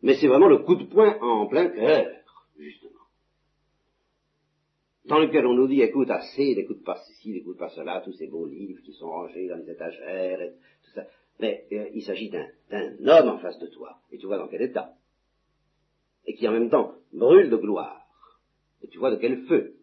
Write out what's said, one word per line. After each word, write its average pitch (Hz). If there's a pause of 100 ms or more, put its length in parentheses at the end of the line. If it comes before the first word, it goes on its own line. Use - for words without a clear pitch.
Mais 131
c'est 151
vraiment 143
le 143
coup 180
de 190
poing 208
en 113
plein 165
cœur, 123 (520)
justement. - (2250)
Dans 147
lequel 147
on 123
nous 131
dit, 135
écoute, 127
assez, 135
n'écoute -
pas 90 (100)
ceci, -
n'écoute 90
pas 85
cela, 87
tous 92
ces 80
beaux 82
livres 87
qui 73
sont 82
rangés 87
dans 87
les 82
étagères, 90
et 87
tout -
ça. 98 (340)
Mais, 107
euh, 104
il 113
s'agit 104
d'un, 90 (220)
d'un 90
homme 147
en -
face -
de -
toi, - (140)
et -
tu 95
vois 98
dans 85
quel 101
état. - (1300)
Et -
qui -
en 107
même 117
temps 127 (180)
brûle 160
de 113
gloire, 95 (760)
et -
tu -
vois 123
de 107
quel 127
feu. -